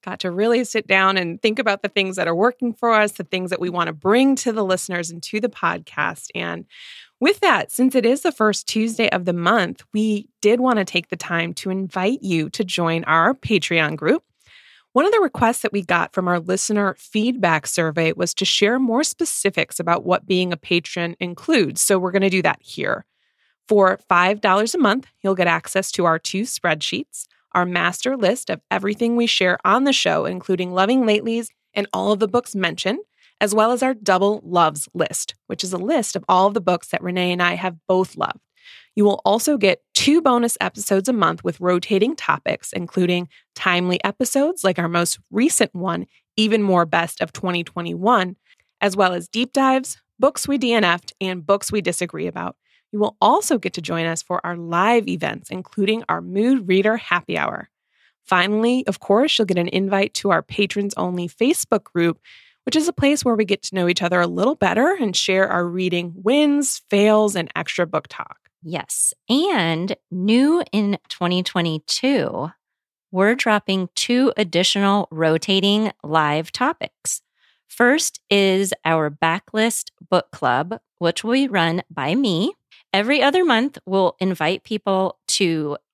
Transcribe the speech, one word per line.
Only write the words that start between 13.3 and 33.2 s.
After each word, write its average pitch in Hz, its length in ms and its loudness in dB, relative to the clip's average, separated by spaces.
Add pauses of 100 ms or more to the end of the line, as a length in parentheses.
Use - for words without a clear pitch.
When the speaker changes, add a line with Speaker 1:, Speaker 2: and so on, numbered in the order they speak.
Speaker 1:
Patreon 160 640 -2
group. 190 260 0 (680)
One 285 140 2
of 415 60 4
the 453 60 4
requests 247 440 0
that 226 100 -2
we 202 100 -2
got 170 300 0
from 185 160 -2
our 175 100 2
listener 190 580 -2
feedback 214 680 -2
survey 160 460 0
was 175 220 -4
to - 100 -4
share 208 340 2
more 254 240 0
specifics - 800 -4
about 170 240 0
what 180 200 0
being 180 280 0
a 170 40 -4
patron 170 640 -4
includes. 185 640 0
So 196 180 2
we're 180 140 -2
gonna 196 180 2
do 185 120 2
that - 200 -2
here. - 440 -6 (600)
For 196 320 4 (100)
five 185 320 4
dollars 208 320 2
a 359 60 -2
month, 254 300 2 (120)
you'll 196 140 0
get 180 140 2
access 170 440 -2
to 180 120 0
our 165 160 2
two - 220 -6
spreadsheets, - 800 -6 (280)
our 180 120 2
master 180 540 -2
list 220 320 0
of 165 100 -6 (100)
everything 208 460 -2
we 240 100 2
share 185 380 0
on 220 200 4
the 277 80 2
show, 165 340 0
including 180 480 -4
Loving 220 300 2
Latelys 226 440 0 (240)
and 202 180 -4
all 190 220 0
of 208 60 2
the 208 100 0
books 240 260 -2
mentioned, 190 440 -2 (420)